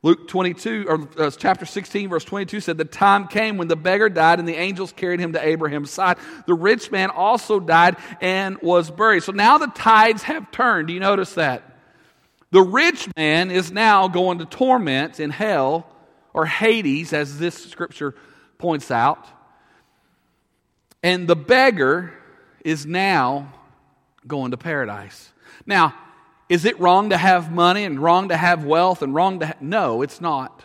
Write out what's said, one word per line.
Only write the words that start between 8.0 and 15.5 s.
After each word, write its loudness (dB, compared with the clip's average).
and -4
was 2
buried." 2
So -8
now 4
the -2
tides 4
have -10
turned. 0
Do -8
you -8
notice -2
that? -4
The 8
rich 2
man 2
is -4
now 4
going -2
to -10
torment -2
in -6
hell, -2